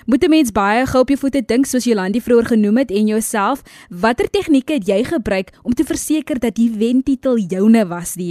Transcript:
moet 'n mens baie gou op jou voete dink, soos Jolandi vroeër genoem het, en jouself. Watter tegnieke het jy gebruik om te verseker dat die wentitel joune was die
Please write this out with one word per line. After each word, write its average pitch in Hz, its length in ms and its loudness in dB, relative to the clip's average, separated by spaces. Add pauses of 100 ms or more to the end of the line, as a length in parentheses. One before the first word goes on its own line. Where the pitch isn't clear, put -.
moet 240 180 2
'n 349 60 2
mens 302 220 4
baie 214 340 0
gou 254 160 2
op 254 80 2
jou 277 80 2
voete 277 240 -2
dink, 240 240 0
soos 247 240 -2
Jolandi 202 320 -2
vroeër 233 320 2
genoem 214 240 2
het, 262 140 0
en 214 160 0
jouself. 214 560 -2 (260)
Watter 220 400 -2
tegnieke 320 440 0
het 220 140 -4
jy 196 160 2
gebruik 208 460 -4 (140)
om 247 100 -4
te 311 100 -2
verseker 302 560 -4
dat 226 160 -4
die 233 140 2
wentitel 247 680 0
joune 202 500 2
was 175 260 -10
die 175 180 -8